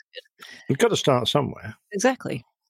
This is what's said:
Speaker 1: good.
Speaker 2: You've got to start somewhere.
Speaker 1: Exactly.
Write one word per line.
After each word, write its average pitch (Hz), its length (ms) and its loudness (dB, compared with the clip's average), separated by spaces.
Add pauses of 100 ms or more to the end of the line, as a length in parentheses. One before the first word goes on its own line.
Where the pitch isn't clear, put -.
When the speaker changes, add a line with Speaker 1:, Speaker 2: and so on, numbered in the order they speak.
(140)
Speaker 1:
good. - 320 -20 (220)
Speaker 2:
You've 131 100 0
got 156 120 4
to - 80 0
start 123 300 2
somewhere. 117 480 -2 (160)
Speaker 1:
Exactly. 214 540 -2 (240)